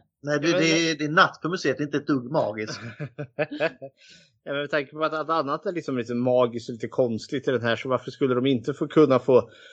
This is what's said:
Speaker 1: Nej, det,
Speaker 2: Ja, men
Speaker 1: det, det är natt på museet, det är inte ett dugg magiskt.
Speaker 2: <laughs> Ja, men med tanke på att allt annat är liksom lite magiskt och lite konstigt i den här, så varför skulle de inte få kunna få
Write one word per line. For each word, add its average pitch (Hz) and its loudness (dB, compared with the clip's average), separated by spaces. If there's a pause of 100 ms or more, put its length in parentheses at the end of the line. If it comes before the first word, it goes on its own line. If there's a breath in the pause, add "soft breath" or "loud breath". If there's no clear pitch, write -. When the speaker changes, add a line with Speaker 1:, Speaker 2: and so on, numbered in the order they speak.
(240)
Speaker 1:
Nej, 147 -2
det, 147 -2
Speaker 2:
Ja, 170 4
men 160 4
Speaker 1:
det, 165 2
det 151 -4
är 147 -2
natt 170 4
på 160 -4
museet, 165 -2
det 147 -4
är - -2
inte 143 -2
ett 139 -6
dugg 131 0
magiskt. 107 -2
Speaker 2:
<laughs> 120 -12 (1500 soft breath)
Ja, 147 -10
men 143 -4
med 143 -6
tanke 143 -2
på 156 -6
att 156 -2
allt 156 -4
annat 156 -2
är 196 -2
liksom 147 -4
lite 120 -4
magiskt 123 0
och 123 -8
lite 113 -8
konstigt 123 -2
i 139 2
den 117 0
här, 117 2
så 131 -6
varför 123 -2
skulle 127 0
de 123 0
inte 135 0
få 151 -6
kunna 135 6
få 123 4 (240 soft breath)